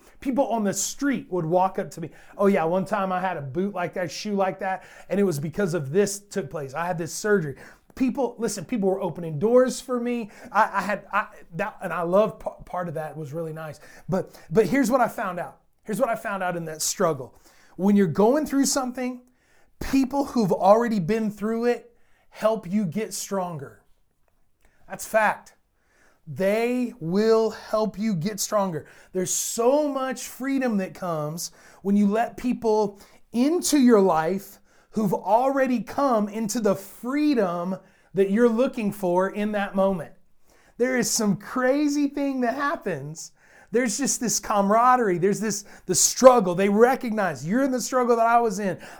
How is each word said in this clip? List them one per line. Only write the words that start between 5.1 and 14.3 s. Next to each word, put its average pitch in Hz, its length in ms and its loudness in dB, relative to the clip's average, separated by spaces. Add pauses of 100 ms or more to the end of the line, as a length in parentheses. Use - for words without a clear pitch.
it 202 40 4
was 175 160 0
because 165 340 -4
of 147 180 -4
this 202 280 0
took - 320 -8
place. 139 240 -8
I 165 100 -4
had 175 140 -4
this 160 140 -8
surgery." 185 420 0 (400)
People, 254 420 -2
listen, 208 260 -4
people 196 240 -2
were 196 140 0
opening 165 380 -6
doors 240 420 4
for 247 180 -4
me. 240 300 -4 (220)
I, 208 200 4
I 196 100 -2
had, 196 300 -4
I, 208 160 0 (280)
that, 202 260 -6
and 190 100 -6
I 170 120 -4
love 190 340 2
p-, - 120 -8 (140)
part 180 260 -6
of 151 40 -8
that 151 240 -8
was 147 160 -12
really 160 200 -8
nice. 156 260 -14 (280)
But, - 320 -4 (120)